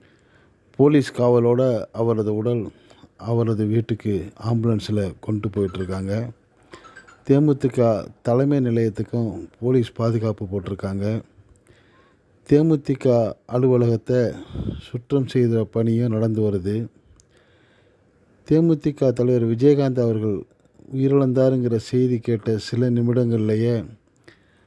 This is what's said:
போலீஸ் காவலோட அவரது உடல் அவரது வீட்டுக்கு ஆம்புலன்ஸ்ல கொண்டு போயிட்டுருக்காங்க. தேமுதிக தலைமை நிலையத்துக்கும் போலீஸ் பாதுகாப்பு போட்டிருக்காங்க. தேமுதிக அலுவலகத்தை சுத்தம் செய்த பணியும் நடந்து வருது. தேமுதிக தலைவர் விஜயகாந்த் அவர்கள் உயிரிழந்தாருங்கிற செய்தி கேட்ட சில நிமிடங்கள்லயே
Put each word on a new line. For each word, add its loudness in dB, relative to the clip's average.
போலீஸ் 4
காவலோட 2
அவரது -2
உடல் -4
அவரது -2
வீட்டுக்கு -2
ஆம்புலன்ஸ்ல -2
கொண்டு -4
போயிட்டுருக்காங்க. -4
தேமுதிக 2
தலைமை 2
நிலையத்துக்கும் -2
போலீஸ் 0
பாதுகாப்பு -2
போட்டிருக்காங்க. -6
தேமுதிக 2
அலுவலகத்தை 0
சுத்தம் -4
செய்த 0
பணியும் 0
நடந்து 0
வருது. -2
தேமுதிக 2
தலைவர் 0
விஜயகாந்த் 2
அவர்கள் -2
உயிரிழந்தாருங்கிற 2
செய்தி 0
கேட்ட -2
சில -2
நிமிடங்கள்லயே 0